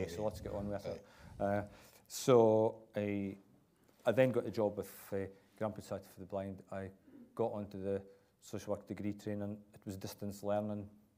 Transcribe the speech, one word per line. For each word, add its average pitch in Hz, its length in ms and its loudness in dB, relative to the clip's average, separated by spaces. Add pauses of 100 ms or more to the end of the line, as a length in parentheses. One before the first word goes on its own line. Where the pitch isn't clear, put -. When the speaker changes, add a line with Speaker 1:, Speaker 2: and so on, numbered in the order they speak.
Speaker 1:
away. 92 40 -2
Speaker 2:
so 107 160 -6
let's 107 180 -4
get 104 120 -6
on 101 160 -4
with 101 160 -6
Speaker 1:
Right. 82 100 -6
Speaker 2:
it." - 100 -14 (340)
Uh, 101 240 2 (440)
so 113 760 8 (120)
I, 101 420 0 (680)
I 120 60 6
then 127 200 6
got 110 140 0
a 110 60 -4
job 104 260 0
with, - 360 -8
uh, 98 120 -4 (320)
Grampian 104 260 -4
Society 98 300 -8
for - 80 -16
the 92 40 -12
Blind. 95 460 -6
I 98 180 -6 (460)
got 113 160 2
onto 101 300 -8
the 98 200 0 (400)
social 104 340 -8
work - 120 -8
degree 101 260 -4
training. 104 440 -6 (160)
It - 120 -20
was 95 120 -6
distance 101 460 -8
learning 104 460 -2 (280)